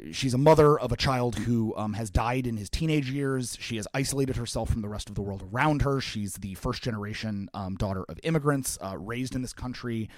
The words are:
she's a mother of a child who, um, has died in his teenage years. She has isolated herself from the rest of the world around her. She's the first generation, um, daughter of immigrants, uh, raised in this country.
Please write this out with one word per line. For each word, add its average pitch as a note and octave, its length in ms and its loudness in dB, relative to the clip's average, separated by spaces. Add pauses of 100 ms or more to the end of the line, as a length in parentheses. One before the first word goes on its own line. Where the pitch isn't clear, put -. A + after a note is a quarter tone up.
(120)
she's B2+ 220 0
a B2 40 2
mother D3 400 10
of B2 140 -2
a A#2 40 0
child B2 380 0
who, A2 420 0
um, G#2+ 180 -4
has A2 160 -6
died B2 360 0
in A2+ 100 -2
his G2+ 140 -8
teenage D3+ 400 0
years. C3+ 500 -2
She - 140 -6
has G#2+ 180 -4
isolated C3+ 440 0
herself A#2 340 -4
from A2+ 120 2
the G#2 60 -6
rest G#2 200 -8
of G2+ 80 -10
the G#2+ 60 -2
world G2 300 -6
around C#3+ 300 4
her. C3+ 180 2
She's G2+ 340 -6
the F#2+ 200 -8
first B2+ 260 -4
generation, G#2 720 -4
um, F#2+ 200 -6
daughter F#2+ 340 -2
of - 140 -12
immigrants, D3 580 0
uh, F#2+ 160 -6
raised A#2+ 380 -6
in B2+ 80 -2
this A#2+ 100 -8
country. A#2 640 -4